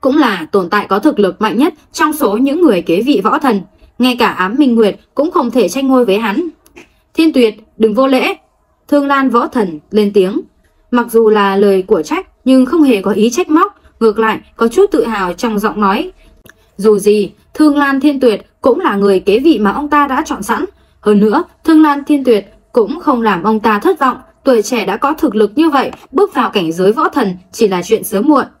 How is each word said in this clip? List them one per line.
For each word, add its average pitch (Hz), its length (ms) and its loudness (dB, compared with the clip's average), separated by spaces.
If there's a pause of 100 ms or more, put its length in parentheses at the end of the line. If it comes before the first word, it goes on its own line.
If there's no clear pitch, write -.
Cũng 269 160 0
là 202 340 -2
tồn 185 180 0
tại 208 180 -2
có 196 120 -2
thực 262 200 0
lực 180 220 0
mạnh 208 160 -2
nhất 320 160 0 (180)
trong 277 220 -2
số 214 240 -2
những 277 240 0
người 208 200 2
kế 170 200 -2
vị 247 220 0
võ 277 160 0
thần, 220 220 0 (380)
ngay 247 200 0
cả 233 80 2
Ám 185 300 -4
Minh 262 180 2
Nguyệt 214 240 2 (160)
cũng 311 160 -2
không 254 200 -2
thể 226 180 0
tranh 269 180 -4
ngôi 254 180 2
với 196 140 0
hắn. 233 300 -4 (640)
"Thiên 320 200 2
Tuyệt, 233 220 2 (220)
đừng 214 160 0
vô 262 140 0
lễ!" 277 280 0 (520)
Thương 285 200 0
Lan 269 220 0
Võ 240 180 0
Thần 185 320 -4 (120)
lên 202 220 0
tiếng. 208 280 0 (500)
Mặc 240 200 -2
dù 226 180 4
là 202 260 2
lời 196 320 2
của 180 160 0
trách 349 240 -6 (180)
nhưng 254 200 4
không 311 180 2
hề 233 180 2
có 196 100 -2
ý 214 180 2
trách 349 200 -4
móc, 370 300 0 (200)
ngược 220 200 2
lại 214 200 -2 (160)
có 233 120 0
chút 370 240 2
tự 233 140 0
hào 196 280 -6
trong 214 260 -4
giọng 208 220 -4
nói. 226 300 -2 (680)
Dù 208 200 4
gì, 208 340 0 (220)
Thương 294 240 2
Lan 277 220 0
Thiên 277 200 0
Tuyệt 220 260 0 (160)
cũng 269 180 0
là 285 160 -2
người 196 240 2
kế 196 200 0
vị 277 200 2
mà 202 120 0
ông 294 180 -6
ta 294 180 0
đã 277 180 -4
chọn 254 180 -8
sẵn. 302 220 -4 (340)
Hơn 214 200 2
nữa, 220 240 2 (200)
Thương 320 180 4
Lan 285 220 2
Thiên 285 200 0
Tuyệt 220 300 0 (180)
cũng 247 280 -2
không 269 220 -2
làm 202 220 -2
ông 220 160 0
ta 214 200 0
thất 349 200 0
vọng, 262 180 -2 (260)
tuổi 240 180 2
trẻ 220 240 -4
đã 190 120 -4
có 277 160 -2
thực 262 220 -4
lực 208 200 0
như 320 140 0
vậy, 269 220 -2 (200)
bước 359 220 0
vào 262 160 -2
cảnh 170 220 -4
giới 185 200 0
võ 302 180 -2
thần 202 260 -2 (160)
chỉ 220 160 0
là 180 160 -2
chuyện 214 200 -2
sớm 202 240 -4
muộn. 190 180 0 (160)